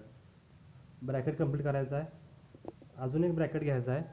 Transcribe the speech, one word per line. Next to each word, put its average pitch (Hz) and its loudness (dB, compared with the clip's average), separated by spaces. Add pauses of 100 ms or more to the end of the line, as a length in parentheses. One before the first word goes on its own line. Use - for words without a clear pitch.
(1040)
ब्रॅकेट 135 0
कंप्लीट 143 2
करायचं 139 0
आहे. 156 0 (880)
अजून 131 2
एक 170 4
ब्रॅकेट 156 0
घ्यायचा 127 2
आहे 147 0